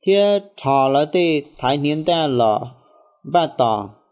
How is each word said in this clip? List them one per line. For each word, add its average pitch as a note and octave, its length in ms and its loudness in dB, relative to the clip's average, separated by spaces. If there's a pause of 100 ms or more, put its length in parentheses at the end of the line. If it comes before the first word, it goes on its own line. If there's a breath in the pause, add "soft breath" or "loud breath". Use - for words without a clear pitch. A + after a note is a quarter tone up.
thia G3+ 340 2 (220)
thọ C3+ 280 2
lỡ C#3 160 2
tê D#3+ 360 0 (160)
thái C3+ 200 -2
niên D3 280 -4
ta E3 220 0
lọ, A#2+ 480 0 (580)
ba E3+ 140 2
tỏ A2 420 -2 (220)